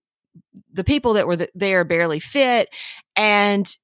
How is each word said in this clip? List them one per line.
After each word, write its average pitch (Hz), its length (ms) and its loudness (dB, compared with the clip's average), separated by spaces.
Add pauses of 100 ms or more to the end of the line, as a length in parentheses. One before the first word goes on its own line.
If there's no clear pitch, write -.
(720)
the 180 120 -6
people 254 300 0
that 185 120 2
were 175 100 0
th-, 170 180 -4
there 185 300 0
barely 165 360 -2
fit, 254 480 0 (480)
and 202 680 2